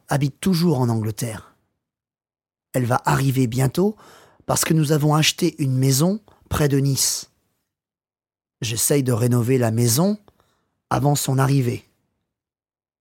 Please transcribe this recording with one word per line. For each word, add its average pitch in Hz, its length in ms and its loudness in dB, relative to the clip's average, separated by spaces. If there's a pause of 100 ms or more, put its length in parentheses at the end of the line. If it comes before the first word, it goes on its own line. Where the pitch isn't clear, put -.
(100)
habite 143 280 -2
toujours 165 420 0
en 120 100 2
Angleterre. 110 680 -6 (1160)
Elle 127 100 0
va 123 220 0
arriver 135 400 0
bientôt 131 500 0 (500)
parce - 200 -2
que 165 80 0
nous 156 180 2
avons 151 220 2
acheté 156 480 0
une 135 160 0
maison 135 420 2 (300)
près 151 180 0
de 139 80 2
Nice. - 540 -2 (1300)
J'essaye 123 420 -2
de 127 100 0
rénover 120 440 2
la 120 140 2
maison 120 480 0 (720)
avant 127 240 0
son 135 240 -2
arrivée. 131 500 0 (1120)